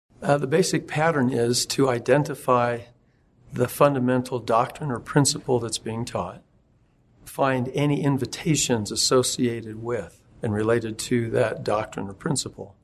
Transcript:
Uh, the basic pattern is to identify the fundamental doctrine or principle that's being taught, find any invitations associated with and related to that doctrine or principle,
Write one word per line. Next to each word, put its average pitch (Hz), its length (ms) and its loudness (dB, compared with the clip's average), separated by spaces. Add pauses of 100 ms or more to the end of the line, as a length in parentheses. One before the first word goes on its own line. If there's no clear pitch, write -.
(220)
Uh, 143 160 2
the 143 80 -2
basic 160 420 0
pattern 147 420 2
is 123 360 0
to 135 240 2
identify 123 880 2 (720)
the 123 160 0
fundamental 127 680 2
doctrine 117 520 0
or 113 100 -4
principle 139 600 2
that's 113 160 -6
being 113 300 -6
taught, 92 360 -8 (840)
find 131 500 -2
any 143 280 2
invitations 131 880 0
associated 117 920 0
with 113 400 -8 (220)
and 110 100 -2
related 110 460 0
to 117 320 0
that 117 320 0
doctrine 107 460 -4
or 101 40 -12
principle, - 720 -6